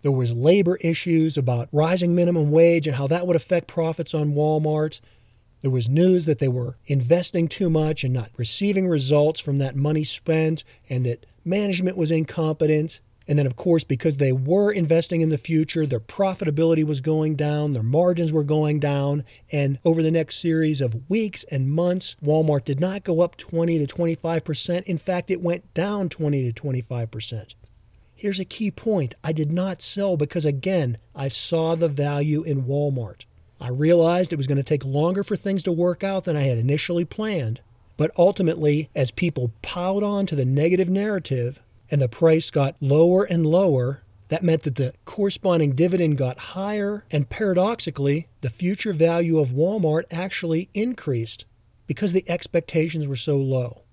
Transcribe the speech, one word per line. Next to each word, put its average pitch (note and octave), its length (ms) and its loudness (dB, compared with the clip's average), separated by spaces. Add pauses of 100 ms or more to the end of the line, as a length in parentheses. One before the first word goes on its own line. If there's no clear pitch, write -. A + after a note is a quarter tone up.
there C#3+ 100 2
was B2+ 200 2
labor F3 460 4
issues D#3+ 600 0
about B2 340 -2
rising E3+ 440 2
minimum E3+ 360 2
wage E3 360 6
and C#3 80 -2
how C#3 120 -2
that F3 180 0
would F3 100 2
affect E3+ 320 0
profits E3 460 -4
on D3+ 200 0
Walmart. D3+ 680 0 (640)
There C3+ 100 -2
was A#2+ 180 0
news F3 360 4
that D#3 140 0
they C#3 80 0
were B2 380 -4
investing D#3+ 640 2
too F3+ 220 -2
much D#3 340 0
and B2+ 100 -2
not A#2+ 240 -4
receiving F#3+ 500 -2
results D3 540 2
from C#3 160 -2
that C3+ 180 -2
money D3+ 280 0
spent, D#3+ 600 -2 (240)
and B2+ 180 -2
that A#2+ 200 -6 (180)
management F#3 540 -2
was D#3+ 140 0
incompetent. D#3 880 0 (280)
And D3 100 2
then, C#3+ 100 2
of B2 100 -4
course, E3 260 2
because C#3+ 340 -2
they C3+ 140 2
were E3+ 400 2
investing E3 480 0
in D#3+ 100 2
the D3+ 80 0
future, D#3 480 0
their C3 140 -4
profitability E3 840 0
was D3 160 -4
going D#3 340 0
down, D3 380 -2
their A2+ 100 -2
margins E3 480 2
were D#3 120 2
going D3+ 360 2
down, C#3+ 460 0 (260)
and C#3 320 0
over E3 180 4
the D#3+ 100 2
next D#3+ 280 -2
series D#3+ 400 0
of B2 300 -4
weeks G#3+ 360 -2
and C3+ 240 -2
months, F3+ 540 -2
Walmart D3+ 400 2
did C#3 160 -4
not F#3+ 240 -4
go E3 160 0
up F3 160 2
twenty E3 440 -2
to C#3+ 80 0
twenty-five E3 580 -2
percent. F3 420 -4
In F3 100 -4
fact, F3+ 340 -4
it F3 100 -2
went E3+ 320 -4
down G3 340 -2
twenty D3 360 -2
to A#2+ 100 -4
twenty-five B2 580 -6
percent. - 440 -10 (600)
Here's G3 240 -4
a F#3 60 -6
key G#3 260 -6
point. F3+ 420 -2 (100)
I D#3+ 80 -4
did D#3 200 -2
not F3+ 300 -4
sell G3 360 -2
because, D3 280 -2
again, C#3+ 520 0 (160)
I C#3 140 -6
saw E3 480 -2
the E3 140 0
value C#3+ 540 0
in C#3 200 -2
Walmart. C3+ 600 -4 (340)
I - 80 -8
realized E3 640 4
it E3 60 -4
was C3 100 -2
gonna C#3 160 0
take C3+ 220 -2
longer D#3+ 380 0
for G#3 120 -4
things G3 280 -4
to F#3 80 -2
work F3 320 0
out F#3+ 200 -2
than D#3+ 140 -2
I C#3+ 60 0
had B2+ 140 2
initially D#3 480 0
planned, G#3+ 540 -4 (380)
but D#3 200 0
ultimately, D#3+ 800 2
as C3 160 0
people B2+ 400 -2 (100)
piled F#3+ 420 -2
on G3+ 240 0
to D3+ 80 -4
the C3 100 0
negative E3+ 440 2
narrative F3+ 720 -2 (300)
and C#3+ 120 2
the B2 80 0
price D#3+ 420 2
got C#3 300 0
lower E3 420 4
and E3+ 220 0
lower, D3+ 580 2 (240)
that E3 160 -4
meant E3 200 2
that C3+ 120 -4
the B2+ 180 -2 (120)
corresponding F3+ 640 0
dividend E3 460 2
got B2+ 200 -2
higher, G#3 720 -6
and D3 200 0
paradoxically, F3 1000 0 (140)
the C3 80 -4
future F#3+ 440 -2
value E3 460 2
of B2+ 140 0
Walmart E3 580 0
actually F3 640 -4
increased D#3 720 -4 (420)
because F3 260 -2
the F#3 160 0
expectations E3 800 -2
were C#3 80 -4
so C#3+ 220 -2
low. C3 560 -2